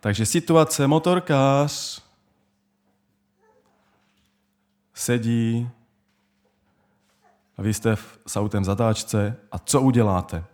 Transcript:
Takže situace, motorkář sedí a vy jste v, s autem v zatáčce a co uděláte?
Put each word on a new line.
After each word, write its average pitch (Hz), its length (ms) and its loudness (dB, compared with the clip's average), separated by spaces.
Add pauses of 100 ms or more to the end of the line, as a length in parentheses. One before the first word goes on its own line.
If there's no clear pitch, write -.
Takže 104 260 0
situace, 160 600 2
motorkář 147 1160 0 (3000)
sedí 117 760 -2 (1900)
a 101 60 -10
vy 107 120 0
jste 110 220 0
v, - 300 -16
s - 100 -8
autem 104 260 -2
v 92 40 -2
zatáčce 107 720 -2 (160)
a - 60 -10
co - 220 0
uděláte? 101 720 2